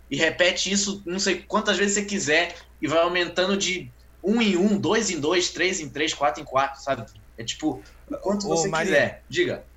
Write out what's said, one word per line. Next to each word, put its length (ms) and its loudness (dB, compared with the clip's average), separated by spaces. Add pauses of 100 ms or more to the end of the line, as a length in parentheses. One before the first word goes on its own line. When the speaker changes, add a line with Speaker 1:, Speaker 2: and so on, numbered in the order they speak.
(100)
Speaker 1:
E 60 -2
repete 560 2
isso 340 -2
não 120 -4
sei 240 0
quantas 340 0
vezes 180 2
você 120 0
quiser 500 0 (240)
e 80 -2
vai 120 4
aumentando 580 2
de 340 -4 (300)
um 180 2
em 160 4
um, 240 4
dois 300 2
em 100 -4
dois, 300 0
três 300 -2
em 100 -8
três, 240 -2
quatro 280 -2
em 40 -16
quatro, 340 0
sabe? 240 -4 (320)
É 80 -12
tipo, 420 -4 (240)
o 60 -6
quanto 300 -2
Speaker 2:
Ô, 20 -2
Speaker 1:
você 200 2
Speaker 2:
Maria, 260 0
Speaker 1:
quiser. 340 2
Diga. 480 -2